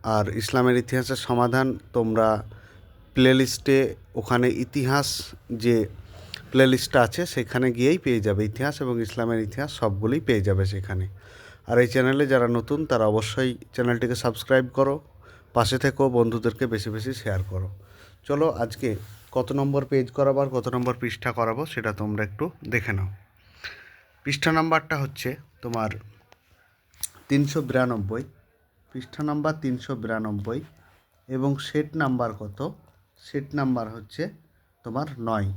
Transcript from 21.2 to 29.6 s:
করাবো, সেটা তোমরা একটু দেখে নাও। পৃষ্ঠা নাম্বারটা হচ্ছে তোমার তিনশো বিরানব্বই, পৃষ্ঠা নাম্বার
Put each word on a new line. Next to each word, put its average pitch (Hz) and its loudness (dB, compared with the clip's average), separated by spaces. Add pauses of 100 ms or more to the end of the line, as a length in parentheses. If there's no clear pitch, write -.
করাবো, 113 -2
সেটা 110 -4
তোমরা 104 -4
একটু 107 -6 (180)
দেখে 113 0
নাও। 95 -2 (1160)
পৃষ্ঠা 143 0
নাম্বারটা 160 2
হচ্ছে 135 -6 (260)
তোমার 113 -2 (1400)
তিনশো 143 2
বিরানব্বই, 123 0 (720)
পৃষ্ঠা 127 -10
নাম্বার 151 -2